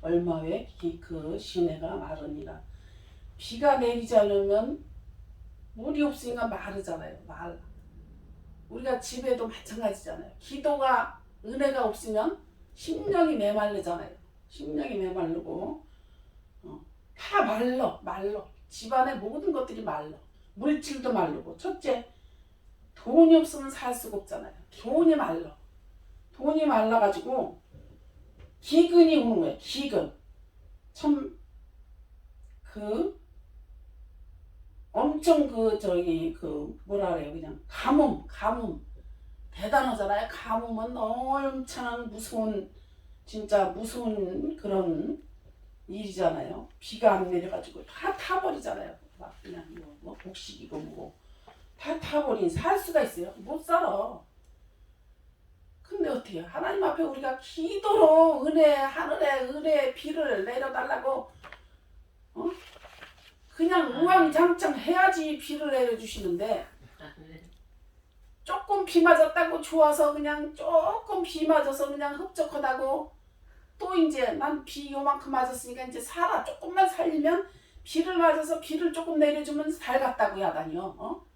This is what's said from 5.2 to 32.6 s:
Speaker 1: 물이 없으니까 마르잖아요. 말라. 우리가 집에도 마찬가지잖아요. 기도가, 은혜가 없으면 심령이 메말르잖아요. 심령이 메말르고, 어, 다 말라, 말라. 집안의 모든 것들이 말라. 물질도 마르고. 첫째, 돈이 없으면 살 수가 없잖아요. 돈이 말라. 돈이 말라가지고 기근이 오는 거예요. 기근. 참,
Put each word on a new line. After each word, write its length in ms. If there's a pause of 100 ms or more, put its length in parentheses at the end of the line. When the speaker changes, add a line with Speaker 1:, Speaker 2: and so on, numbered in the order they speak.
Speaker 1:
물이 280
없으니까 440
마르잖아요. 800
말라. 300 (1120)
우리가 280
집에도 500
마찬가지잖아요. 920
기도가, 840 (240)
은혜가 400
없으면 540 (340)
심령이 640
메말르잖아요. 760 (380)
심령이 480
메말르고, 920 (760)
어, 180 (340)
다 280
말라, 600
말라. 400 (280)
집안의 480
모든 340
것들이 300
말라. 340 (380)
물질도 580
마르고. 440
첫째, 500 (880)
돈이 420
없으면 340
살 240
수가 240
없잖아요. 340 (180)
돈이 460
말라. 400 (760)
돈이 320
말라가지고 960 (1000)
기근이 580
오는 220
거예요. 180
기근. 540 (800)
참, 460 (1200)